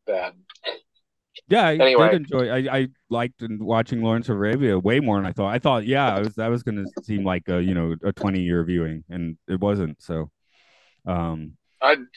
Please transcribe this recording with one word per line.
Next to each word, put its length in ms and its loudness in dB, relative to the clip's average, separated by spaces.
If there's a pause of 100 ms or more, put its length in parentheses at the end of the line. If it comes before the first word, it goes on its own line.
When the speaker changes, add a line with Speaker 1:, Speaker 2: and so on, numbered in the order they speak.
Speaker 1:
bad." 260 -4 (1120)
Speaker 2:
Yeah, 200 4
I 80 2
Speaker 1:
Anyway. 360 6
Speaker 2:
did 100 2
enjoy. 280 -2
I, 300 0
I 80 0 (220)
liked 320 -4
and 220 -8
watching 380 0
Lawrence 280 0
of 80 0
Arabia 420 2
way 200 2
more 180 2
than 80 0
I 80 -4
thought. 200 -2
I 60 -2
thought, 260 2
yeah, 300 2
I 40 0
was, 160 -2
that 140 -4
was 140 -2
gonna 220 -4 (180)
seem 200 -4
like 260 -2
a, 120 0
you 120 0
know, 300 0
a 80 0
twenty-year 520 0
viewing, 460 -4
and 280 -6 (100)
it 120 -4
wasn't. 420 -2
So, 280 -8 (760)
um, 480 -6 (280)
Speaker 1:
I, 160 4 (200)